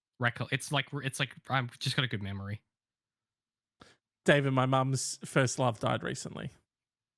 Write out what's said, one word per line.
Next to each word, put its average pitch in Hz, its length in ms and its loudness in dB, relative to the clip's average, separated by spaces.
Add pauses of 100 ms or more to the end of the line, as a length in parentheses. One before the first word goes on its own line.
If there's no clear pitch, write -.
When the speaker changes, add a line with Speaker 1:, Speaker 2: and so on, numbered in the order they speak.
(200)
Speaker 1:
reco-, 120 300 0
it's - 220 -4
like, 139 200 0
it's 135 280 -6
like, 127 140 -4 (160)
I've 123 280 0
just - 180 -2
got 131 80 2
a 123 40 -2
good 104 140 -4
memory. 98 380 -6 (1600)
Speaker 2:
David, 143 280 6
my 131 140 4
mum's 131 580 0
first - 340 0
love 123 220 2
died 123 220 0
recently. - 480 -6 (680)